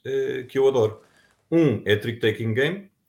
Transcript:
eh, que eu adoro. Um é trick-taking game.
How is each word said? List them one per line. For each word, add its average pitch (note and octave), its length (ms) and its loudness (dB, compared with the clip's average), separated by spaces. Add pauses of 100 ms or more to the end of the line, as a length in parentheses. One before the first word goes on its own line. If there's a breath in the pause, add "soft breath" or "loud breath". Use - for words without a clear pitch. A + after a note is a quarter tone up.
eh, C3 420 -4
que C3+ 120 -4
eu C3+ 80 6
adoro. A2+ 340 2 (480 soft breath)
Um D#3 360 2
é G2+ 100 4
trick-taking A2+ 580 -2
game. E3 380 -4 (180)